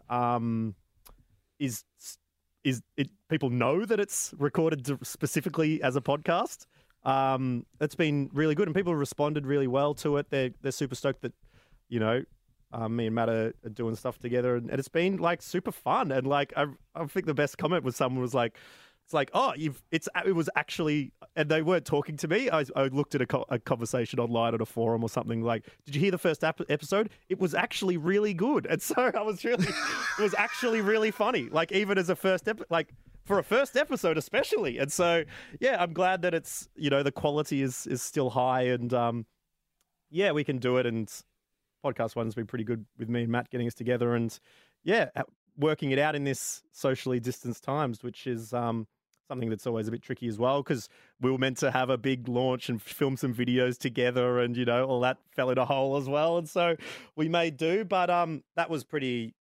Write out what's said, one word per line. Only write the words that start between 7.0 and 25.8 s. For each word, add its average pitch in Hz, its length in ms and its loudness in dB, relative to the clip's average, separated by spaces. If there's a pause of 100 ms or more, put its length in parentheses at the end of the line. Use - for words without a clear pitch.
Um, 135 600 0 (160)
it's 151 140 -2
been 147 400 2
really 151 220 2
good, 202 100 2
and 160 80 -2
people 175 180 0
have 156 60 0
responded 147 480 0
really 139 220 2
well 139 260 2
to 147 220 0
it. 143 140 -2
They're, 131 200 0 (120)
they're 135 100 -2
super 127 240 -4
stoked - 260 -2
that, 120 100 -6 (560)
you 117 120 -2
know, 113 240 2 (480)
um, 117 240 -4
me 117 100 0
and 113 80 0
Matt 117 140 2
are, 113 260 0 (100)
are 117 60 -12
doing 113 240 -4
stuff 123 240 -6
together, 123 380 0
and, 120 120 -4
and 131 120 -4
it's 135 80 -6
been, 185 280 0
like, 170 240 0
super - 300 -4
fun. 165 400 -2
And, 135 160 0
like, 143 300 0
I, 147 100 2 (300)
I 160 100 -6
think 170 200 -4
the 156 80 0
best 143 220 0
comment 165 280 0
was 127 100 -2
someone 127 260 0
was 123 140 -2
like, 120 240 0 (460)
it's - 100 -8
like, 143 180 0
"Oh, 254 240 2
you've, 147 340 -6
it's, 165 160 0 (200)
it 196 60 4
was 165 220 0
actually," 151 580 0 (220)
and 151 140 0
they 156 140 4
weren't 165 240 2
talking 147 320 0
to 165 100 -4
me. 226 220 2
I, 156 160 2 (100)
I 139 120 4
looked 135 260 0
at 135 80 2
a 120 40 0
co-, - 220 0
a 127 100 0
conversation 117 600 -2
online 117 340 2
on 113 80 0
a 117 60 -2
forum 113 360 0
or 117 60 0
something, 113 320 -4
like, 113 240 0 (220)